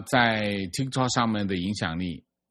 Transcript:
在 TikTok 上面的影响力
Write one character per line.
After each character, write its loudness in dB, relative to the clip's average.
在 2
TikTok 0
上 2
面 0
的 -2
影 -2
响 -4
力 -6